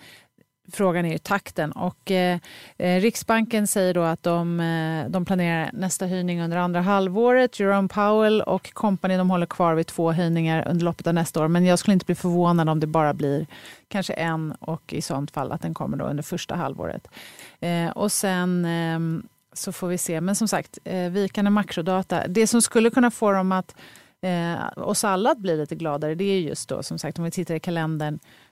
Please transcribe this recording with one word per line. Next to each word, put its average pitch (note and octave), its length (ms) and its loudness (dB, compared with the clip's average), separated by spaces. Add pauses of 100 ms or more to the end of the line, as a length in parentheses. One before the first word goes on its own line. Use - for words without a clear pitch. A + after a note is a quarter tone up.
(720)
frågan F3 320 2
är D#3+ 60 -2
ju D#3+ 60 -2
takten. E3+ 540 -2
Och, - 400 -6
eh, F3+ 280 2 (380)
eh, F3+ 240 2
Riksbanken A3+ 680 2
säger F#3 260 2
då F3 80 2
att E3 220 0
de, E3+ 360 0
eh, D#3+ 520 -2
de F3+ 140 -2
planerar E3+ 480 0
nästa F#3 320 -4
höjning F3+ 360 -2
under E3+ 160 -2
andra F3 240 0
halvåret. G#3 760 2
Jerome G3 280 4
Powell G#3+ 540 4
och - 320 -2
company, F#3 440 0
de F#3 120 2
håller F3 160 2
kvar E3 300 2
vid E3 120 0
två E3 240 0
höjningar E3 560 2
under F3 180 2
loppet E3+ 220 -2
av E3+ 60 2
nästa E3 300 0
år. D#3+ 40 4
Men F3 180 4
jag F3 140 6
skulle G#3 140 2
inte F3 120 2
bli F3 100 -2
förvånad F3 540 2
om D#3 100 2
det D3+ 80 0
bara D#3 260 2
blir C#3+ 340 -2 (400)
kanske F#3+ 260 -4
en, D#3+ 380 -4
och - 420 -10
i - 80 -4
sånt C#3+ 300 -6
fall C3+ 200 -4
att D#3 100 -6
den D#3+ 120 -6
kommer C#3 240 -6
då C#3 80 -4
under D3 180 -4
första - 320 -8
halvåret. C3+ 520 -6 (520)
Eh, E3+ 280 -2
och - 240 -2
sen, F3+ 540 0
ehm, E3 600 -2 (260)
så - 180 -10
får F#3 160 -8
vi F3+ 100 -2
se. D#3+ 240 -4
Men F#3+ 140 0
som A3 120 0
sagt, - 360 -4
eh, F3+ 260 -4
vikande G3+ 420 0
makrodata. F#3 760 0
Det G#3+ 200 2
som A#3 140 2
skulle A3+ 280 4
kunna A#3+ 220 4
få G#3 200 2
dem F#3+ 200 2
att, F#3 240 -2 (460)
eh, E3+ 640 -4
oss G3+ 160 0
alla G#3 280 2
att C#4+ 60 0
bli F#3 200 0
lite D3+ 180 -4
gladare, D3+ 400 -2
det F#3 80 -2
är G3 160 2
just - 300 -6
då, - 140 -6
som D#3+ 160 -8
sagt, - 180 -8
om E3+ 60 -4
vi E3 80 -4
tittar E3+ 240 -4
i D#3+ 40 -2
kalendern D#3 600 -4 (320)